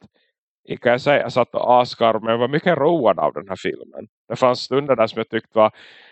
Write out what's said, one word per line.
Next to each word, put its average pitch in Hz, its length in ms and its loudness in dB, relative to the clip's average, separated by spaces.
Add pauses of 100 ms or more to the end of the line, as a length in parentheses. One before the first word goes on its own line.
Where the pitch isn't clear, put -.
(680)
inte - 140 -10
kan 120 100 2
jag 123 100 0
säga, 139 200 2
jag 120 100 -6
satt - 240 -2
och 123 260 4
asgarvade, 113 440 0
men 117 60 -2
jag 117 80 0
var 120 80 0
mycket 160 300 0
road 135 420 2
av 73 140 0
den 78 160 -12
här 92 60 -6
filmen. 76 520 -10 (200)
Det 113 80 -6
fanns 123 240 2
stunder 139 360 0
där 113 120 2
som - 100 -8
jag 113 120 -6
tyckte - 280 -6
var 107 140 4 (400)